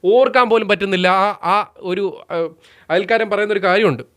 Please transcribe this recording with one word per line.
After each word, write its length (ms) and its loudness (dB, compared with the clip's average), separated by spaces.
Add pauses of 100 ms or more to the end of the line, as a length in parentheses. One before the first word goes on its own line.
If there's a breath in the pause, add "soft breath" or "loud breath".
ഓർക്കാൻ 460 2
പോലും 180 0
പറ്റുന്നില്ല. 400 0 (160)
ആ, 40 0 (160)
ആ 120 0 (340)
ഒരു, 140 -4 (280)
ഏ, 60 -4 (520 soft breath)
അയൽക്കാരൻ 420 0
പറയുന്നൊരു 360 0
കാര്യമുണ്ട് 340 2 (140)